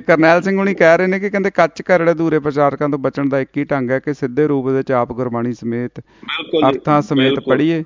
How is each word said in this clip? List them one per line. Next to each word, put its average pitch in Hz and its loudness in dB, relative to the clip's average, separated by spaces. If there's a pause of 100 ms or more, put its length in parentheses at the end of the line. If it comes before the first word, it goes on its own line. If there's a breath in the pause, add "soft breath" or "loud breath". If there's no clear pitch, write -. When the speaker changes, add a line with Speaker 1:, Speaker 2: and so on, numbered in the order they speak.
Speaker 1:
ਕਰਨੈਲ 165 4
ਸਿੰਘ 190 0
ਹੋਣੀ 196 0
ਕਹਿ 170 6
ਰਹੇ 185 2
ਨੇ 190 -2
ਕਿ 202 -4
ਕਹਿੰਦੇ 196 -2
ਕੱਚ 170 0
ਕਰੜ 170 2
ਅਧੂਰੇ 160 0
ਪ੍ਰਚਾਰਕਾਂ 143 0
ਤੋਂ 143 -4
ਬਚਣ 139 -2
ਦਾ 135 0
ਇੱਕ 131 -6
ਹੀ 143 -2
ਢੰਗ 135 -4
ਹੈ 131 0
ਕਿ 147 -6
ਸਿੱਧੇ 135 -2
ਰੂਪ 139 0
ਵਿੱਚ 135 -2
ਆਪ 120 0
ਗੁਰਬਾਣੀ 120 -4
ਸਮੇਤ 117 -8
Speaker 2:
ਬਿਲਕੁਲ - -6
ਜੀ, 135 4
Speaker 1:
ਅਰਥਾਂ 147 0
ਸਮੇਤ 135 0
Speaker 2:
ਬਿਲਕੁਲ। 135 0
Speaker 1:
ਪੜ੍ਹੀਏ 156 0